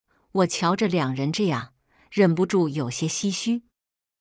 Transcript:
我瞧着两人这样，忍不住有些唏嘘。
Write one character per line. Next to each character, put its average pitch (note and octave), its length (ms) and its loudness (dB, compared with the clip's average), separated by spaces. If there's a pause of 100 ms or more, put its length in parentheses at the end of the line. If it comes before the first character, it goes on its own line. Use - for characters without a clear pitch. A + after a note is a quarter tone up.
(320)
我 F#3+ 140 4
瞧 F3 280 0
着 G#3 140 0
两 D3 260 0
人 C#3 160 -2
这 G3+ 160 0
样， B2 280 -4 (360)
忍 F#3 240 4
不 F3+ 120 2
住 F3 220 2
有 C#3 200 -4
些 D#3 180 -4
唏 G3 240 -4
嘘。 A#3 340 -4 (560)